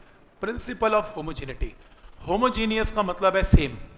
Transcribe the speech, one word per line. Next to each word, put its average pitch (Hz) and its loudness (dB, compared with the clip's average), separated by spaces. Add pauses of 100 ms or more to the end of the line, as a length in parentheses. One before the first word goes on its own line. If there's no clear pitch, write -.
(420)
principle 220 -2
of 214 -2
homogeneity। 143 -8 (560)
होमोजीनियस 220 0
का 214 0
मतलब 185 2
है 190 4
सेम, 139 4 (200)